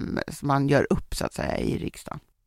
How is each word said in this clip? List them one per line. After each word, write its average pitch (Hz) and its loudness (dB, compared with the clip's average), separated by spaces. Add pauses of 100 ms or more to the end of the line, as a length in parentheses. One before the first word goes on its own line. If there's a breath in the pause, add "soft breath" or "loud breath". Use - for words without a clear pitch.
(340)
som - -6
man 139 2
gör 139 6
upp, - 0
så - -2
att - -4
säga, - -2
i - 0
riksdagen. - -8 (280)